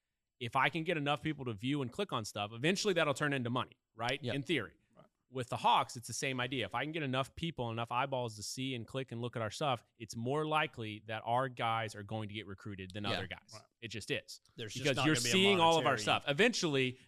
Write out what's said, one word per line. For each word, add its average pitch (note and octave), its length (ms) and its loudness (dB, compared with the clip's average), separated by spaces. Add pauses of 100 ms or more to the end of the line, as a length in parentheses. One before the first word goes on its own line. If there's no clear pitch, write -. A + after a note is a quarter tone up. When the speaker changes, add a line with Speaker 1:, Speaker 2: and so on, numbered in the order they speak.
(400)
Speaker 1:
if A#2+ 160 -2
I C3+ 140 6
can D#3+ 120 -2
get E3 140 0
enough C#3+ 260 0
people D3 220 -4
to A#2+ 80 -2
view C3 300 -2
and A#2+ 100 -4
click - 200 -4
on A#2 120 -2
stuff, G#2 280 -4
eventually F3 420 2
that'll D3+ 200 4
turn C#3+ 180 2
into B2 180 0
money, B2 260 -2 (180)
right? A#2+ 280 -2
Speaker 2:
Yeah. B2 120 -2
Speaker 1:
In C#3 80 -2
theory. A#2+ 300 -2 (240)
Speaker 3:
Right. - 100 -20 (240)
Speaker 1:
With B2+ 180 -6
the B2 80 -4
Hawks, F#3 400 2
it's A#2 120 -10
the A2+ 60 -6
same C3 260 -2
idea. B2 240 0
If F#2 100 -6
I B2 100 0
can D3+ 80 -4
get E3 120 -4
enough C3 320 0
people, C3+ 340 -4
enough A#2 220 -4
eyeballs B2+ 440 0
to G#2 60 -12
see C3 320 -4
and A2+ 120 -6
click C3 260 -6
and A#2 80 -6
look A#2+ 160 -6
at A2+ 60 -2
our G#2 100 -2
stuff, C3+ 320 -2 (160)
it's A2+ 160 -12
more C3 300 -2
likely A#2+ 600 -2
that A2 180 -6
our B2 240 2
guys A2+ 460 -2
are G#2 100 -10
going G#2+ 240 -6
to G2+ 60 -12
get G#2 140 -8
recruited F#2+ 440 -10
than G2+ 120 -6
Speaker 2:
Yeah. G2+ 80 0
Speaker 1:
other F#2 160 -2
guys. - 240 -14
Speaker 3:
Right. G#2+ 100 -18 (200)
Speaker 1:
It A2+ 60 -10
just A2 220 -10
is. - 300 -4 (160)
Speaker 3:
There's A2 160 -8
just A#2+ 120 -6
Speaker 1:
Because C#3 120 4
Speaker 3:
not C#3 100 4
Speaker 1:
you're D#3 80 6
Speaker 3:
gonna A#2+ 100 0
be A#2+ 40 2
a - 40 4
Speaker 1:
seeing F#3+ 280 6
all E3 140 8
of D#3 120 4
our C#3 80 6
Speaker 3:
monetary A2 80 -2
Speaker 1:
stuff. B2 240 2
Eventually, C#3+ 800 2